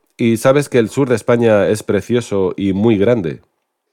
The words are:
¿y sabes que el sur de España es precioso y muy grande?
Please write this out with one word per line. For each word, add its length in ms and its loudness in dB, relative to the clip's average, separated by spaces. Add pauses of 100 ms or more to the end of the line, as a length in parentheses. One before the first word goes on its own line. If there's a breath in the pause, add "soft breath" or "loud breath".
(160)
¿y 220 0
sabes 300 2
que 100 0
el 100 2
sur 200 -2
de 60 2
España 540 2
es 160 -2
precioso 720 -2
y 160 -4
muy 260 0
grande? 420 0 (520)